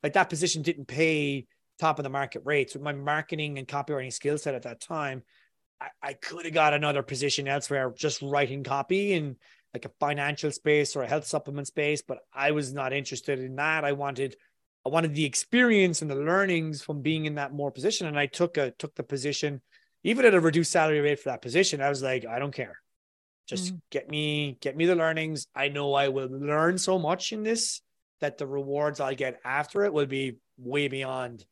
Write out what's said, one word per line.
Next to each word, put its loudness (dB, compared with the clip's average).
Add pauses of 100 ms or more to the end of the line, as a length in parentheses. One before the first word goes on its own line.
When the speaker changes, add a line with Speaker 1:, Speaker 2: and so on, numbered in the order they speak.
Speaker 1:
like, -2
that 4
position 0
didn't -2
pay 0 (320)
top 2
of -6
the -4
market -4
rates. 0
With -10
my -4
marketing -4
and -10
copywriting -4
skill -2
set -4
at -6
that -12
time, -6 (560)
I, -10 (160)
I -8
could -12
have -6
got 6
another 2
position -2
elsewhere, -2
just -2
writing 0
copy 0
in, -2 (360)
like, -10
a -10
financial 0
space 4
or -2
a -4
health 0
supplement -4
space, 0
but -10 (140)
I 2
was -2
not -4
interested -4
in -8
that. 0
I 2
wanted, -4 (500)
I -2
wanted 2
the 2
experience 4
and -4
the -2
learnings 0
from -6
being 0
in -4
that -4
more -2
position. -2
And -2
I 4
took 0
a, 0
took -12
the -6
position, -4 (420)
even 4
at 10
a 10
reduced 4
salary 4
rate 2
for -6
that -6
position. 2
I 2
was -2
like, -2
"I -6
don't -4
care. -8 (720)
Just -6
Speaker 2:
Mm. -12 (100)
Speaker 1:
get -4
me, -2
get -2
me 2
the 6
learnings. 0
I 0
know -2
I 4
will -2
learn 2
so 2
much -2
in -6
this -2 (380)
that -4
the -6
rewards -2
I'll -2
get -4
after 0
it 0
will 2
be -4 (200)
way -2
beyond -6